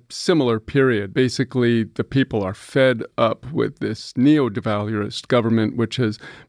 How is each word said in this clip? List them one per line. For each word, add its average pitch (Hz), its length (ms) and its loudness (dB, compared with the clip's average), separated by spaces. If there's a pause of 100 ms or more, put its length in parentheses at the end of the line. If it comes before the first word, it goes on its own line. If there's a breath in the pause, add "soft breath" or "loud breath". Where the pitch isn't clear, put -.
similar 127 500 2
period. 113 540 0
Basically, 120 720 2
the - 180 -6
people 131 400 0
are 95 100 -4
fed 131 500 0 (140)
up 117 360 0
with 123 260 -2
this - 380 -8
neo-devaluerist 110 1120 0
government, 113 480 0
which 113 180 -2
has 110 240 -2 (300 loud breath)